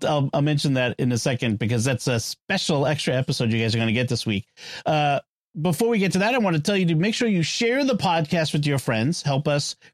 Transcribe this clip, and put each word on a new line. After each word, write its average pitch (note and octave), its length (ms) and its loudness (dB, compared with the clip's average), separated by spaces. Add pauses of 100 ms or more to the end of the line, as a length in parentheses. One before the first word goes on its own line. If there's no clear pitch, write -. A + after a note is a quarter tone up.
I'll, C#3 280 0
I'll C#3+ 80 2
mention D3 320 0
that B2 240 0
in B2+ 120 0
a A#2+ 60 0
second A#2+ 420 -2
because A2+ 240 0
that's B2+ 260 -2
a A#2 120 0
special D#3+ 680 -2
extra D3 280 0
episode B2+ 380 0
you A#2 60 2
guys A2+ 160 0
are A#2 40 0
gonna A2+ 140 0
get B2 180 0
this A#2+ 160 -2
week. G2+ 180 -2 (400)
Uh, D3 360 2 (380)
before F3+ 300 0
we A#3 100 2
get F#3+ 140 0
to F#3 60 0
that, A3 160 2
I C4 40 2
wanna F3 220 2
tell G3+ 160 0
you F#3+ 80 2
to E3 100 2
make G3 200 2
sure A#3+ 120 0
you F#3 160 2
share B3 440 0
the B3+ 100 2
podcast E3 560 0
with D3 140 0
your C#3+ 120 2
friends. B2 440 0
Help C#3+ 260 0
us C#3+ 280 -2 (160)